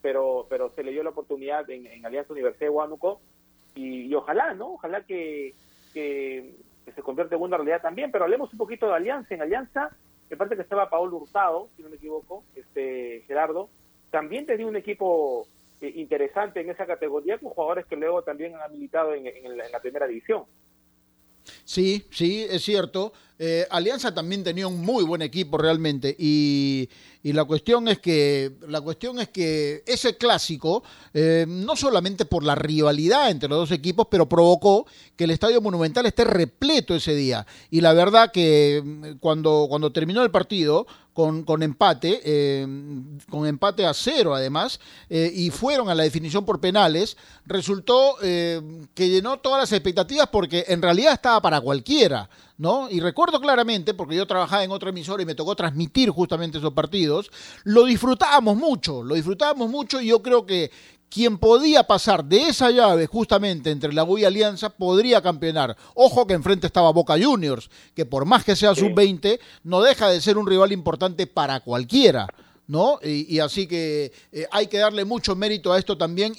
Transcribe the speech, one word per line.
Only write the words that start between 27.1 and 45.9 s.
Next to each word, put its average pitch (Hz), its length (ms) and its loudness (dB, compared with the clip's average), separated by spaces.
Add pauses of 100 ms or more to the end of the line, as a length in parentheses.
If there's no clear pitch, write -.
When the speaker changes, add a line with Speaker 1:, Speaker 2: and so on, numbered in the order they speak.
Speaker 2:
y 147 100 -4
la 151 100 0
cuestión 226 460 0
es 196 100 0
que, 143 540 0 (140)
la 151 120 -6
cuestión 233 400 -8
es 214 100 -6
que 156 560 -4
ese 233 300 -2
clásico, 185 680 -2 (300)
eh, 160 320 2
no 190 300 -4
solamente 202 500 0
por 160 200 -2
la 147 100 2
rivalidad 151 760 2
entre 143 180 -4
los 147 80 -2
dos 165 140 -2
equipos, 175 380 0
pero 170 200 2
provocó 180 560 6 (320)
que 170 80 0
el 165 60 0
Estadio 226 300 2
Monumental 180 440 -2
esté 233 180 2
repleto 175 720 0
ese 151 200 -2
día. 123 300 -2 (240)
Y 165 120 2
la 165 100 6
verdad 208 400 6
que, 151 500 4
mm, 151 360 -14
cuando, 156 500 2
cuando 147 240 -2
terminó 180 320 0
el 220 80 0
partido, 180 540 0 (260)
con, 160 320 0
con 156 180 0
empate, 165 600 2
eh, 143 420 0 (640)
con - 160 -4
empate 190 400 0
a 151 80 2
cero 226 400 0
además, 139 460 -4 (300)
eh, 165 240 0
y 175 160 -2
fueron 254 400 -2
a 170 60 0